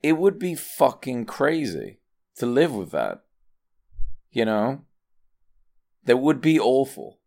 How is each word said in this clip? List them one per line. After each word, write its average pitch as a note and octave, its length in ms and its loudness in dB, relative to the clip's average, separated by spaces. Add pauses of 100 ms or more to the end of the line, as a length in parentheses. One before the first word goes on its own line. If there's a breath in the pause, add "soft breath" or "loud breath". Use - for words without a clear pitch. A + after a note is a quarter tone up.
It D#3 140 4
would F#3+ 200 2
be F3+ 180 -4
fucking B2 680 -2
crazy C#3 760 -4 (380)
to A#2+ 80 -4
live C3+ 300 2
with F#2+ 160 -8
that. G#1+ 320 -4 (1080)
You A#2 140 2
know? A2 360 0 (1200)
That B2 120 4
would C#3 240 0
be D#3+ 180 4
awful. C3 680 -2